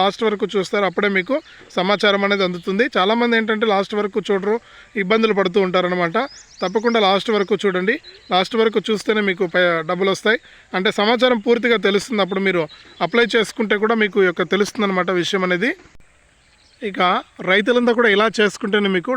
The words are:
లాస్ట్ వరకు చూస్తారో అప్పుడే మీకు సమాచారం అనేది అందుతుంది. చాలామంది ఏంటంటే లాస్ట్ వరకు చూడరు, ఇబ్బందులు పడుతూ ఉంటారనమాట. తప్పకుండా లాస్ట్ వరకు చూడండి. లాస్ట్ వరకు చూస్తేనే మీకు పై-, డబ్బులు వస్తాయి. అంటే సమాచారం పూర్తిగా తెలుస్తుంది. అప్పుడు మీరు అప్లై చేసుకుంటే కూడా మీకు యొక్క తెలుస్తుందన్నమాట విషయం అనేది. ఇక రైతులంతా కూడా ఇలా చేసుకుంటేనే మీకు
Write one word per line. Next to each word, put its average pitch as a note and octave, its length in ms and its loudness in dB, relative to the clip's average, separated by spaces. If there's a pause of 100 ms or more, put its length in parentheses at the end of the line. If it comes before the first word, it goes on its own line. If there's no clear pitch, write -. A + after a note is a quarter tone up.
లాస్ట్ G3 260 0
వరకు G#3 280 -2
చూస్తారో G3+ 360 -2
అప్పుడే G3+ 260 -2
మీకు F#3 180 -2 (420)
సమాచారం G3 500 2
అనేది G3+ 200 0
అందుతుంది. F#3+ 400 -2 (100)
చాలామంది A#3 420 2
ఏంటంటే A3 340 -2
లాస్ట్ G3 260 -2
వరకు G#3 300 -4
చూడరు, G3+ 260 0 (480)
ఇబ్బందులు A3 360 2
పడుతూ F#3+ 280 0
ఉంటారనమాట. F3+ 500 0 (460)
తప్పకుండా A3+ 440 0
లాస్ట్ F#3+ 300 0
వరకు G#3 160 0 (100)
చూడండి. F#3+ 340 0 (360)
లాస్ట్ F#3 280 0
వరకు A3 280 0
చూస్తేనే G#3+ 400 -2
మీకు F#3 140 -2 (120)
పై-, F3+ 100 4 (240)
డబ్బులు F#3 260 0
వస్తాయి. G#3+ 240 0 (380)
అంటే F#3+ 220 0
సమాచారం A#3 480 2
పూర్తిగా A#3 400 2
తెలుస్తుంది. G3 380 0
అప్పుడు F#3+ 220 -4
మీరు F3 160 0 (440)
అప్లై A#3 280 2
చేసుకుంటే G#3+ 480 0
కూడా A3+ 200 2
మీకు G#3 260 2
యొక్క F3+ 140 -2 (120)
తెలుస్తుందన్నమాట G3 560 0 (120)
విషయం F#3 260 -2
అనేది. F3+ 220 0 (1080)
ఇక G3 200 -4 (480)
రైతులంతా A#3 480 2
కూడా A#3 180 4
ఇలా G#3 100 4 (120)
చేసుకుంటేనే G#3 580 0
మీకు F#3 220 -4